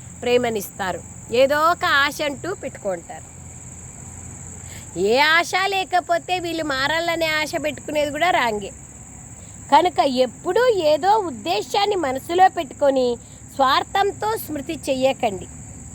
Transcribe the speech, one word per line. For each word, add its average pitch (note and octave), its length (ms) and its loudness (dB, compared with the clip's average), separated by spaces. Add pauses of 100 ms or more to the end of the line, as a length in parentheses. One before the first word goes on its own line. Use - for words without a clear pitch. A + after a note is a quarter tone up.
(220)
ప్రేమనిస్తారు, A3 800 0 (420)
ఏదో C#4 160 4 (140)
ఒక - 120 0 (200)
ఆశ C#4+ 140 -2 (100)
అంటూ C#4+ 220 -6 (120)
పెట్టుకుంటారు. F3 640 -8 (1800)
ఏ A#3 40 4 (220)
ఆశ E4+ 160 2 (220)
లేకపోతే F4+ 600 0 (100)
వీళ్ళు D#4+ 280 -4
మారాలనే D#4+ 560 0 (120)
ఆశ D4+ 120 -4 (140)
పెట్టుకునేది D4 500 -2
కూడా E4 140 2 (100)
రాంగే. G#3+ 320 -2 (1000)
కనుక F4 260 6 (280)
ఎప్పుడూ F#4 360 0 (300)
ఏదో E4+ 200 4 (180)
ఉద్దేశాన్ని G4+ 680 -2 (100)
మనసులో E4+ 400 4 (100)
పెట్టుకొని C4+ 500 2 (480)
స్వార్థంతో G4 760 2 (160)
స్మృతి D4+ 320 -6 (120)
చెయ్యకండి. B3+ 580 0 (480)